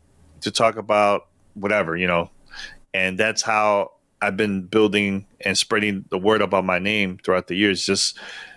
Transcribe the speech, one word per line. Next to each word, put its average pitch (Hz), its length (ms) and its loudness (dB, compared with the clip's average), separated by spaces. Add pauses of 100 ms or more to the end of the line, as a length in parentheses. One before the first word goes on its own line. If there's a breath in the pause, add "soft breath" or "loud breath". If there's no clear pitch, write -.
(420)
to - 80 -2
talk 113 260 0
about 104 460 2 (320)
whatever," 98 420 0
you 90 100 -2
know? 87 240 0 (640 loud breath)
And 92 260 -2
that's 110 240 0
how 107 500 0 (280)
I've 101 160 -2
been 98 260 -2
building 101 640 2 (140)
and 95 160 -2
spreading 104 540 -2
the 95 80 -2
word 104 240 2
about 95 240 2
my 92 120 0
name 98 440 -2
throughout 92 240 0
the 90 80 -6
years, 98 300 2
just, - 340 -2 (380 loud breath)